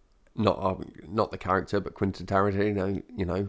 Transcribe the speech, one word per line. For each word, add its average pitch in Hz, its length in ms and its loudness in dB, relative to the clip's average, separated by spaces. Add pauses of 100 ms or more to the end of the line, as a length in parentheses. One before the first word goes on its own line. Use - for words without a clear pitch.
(360)
not, 104 240 4
uh, 95 140 2 (340)
not 101 220 0
the 95 80 -6
character, 95 420 0
but - 140 -6
Quentin 92 320 -2
Tarantino, 98 720 2 (160)
you 98 80 -4
know, 90 240 0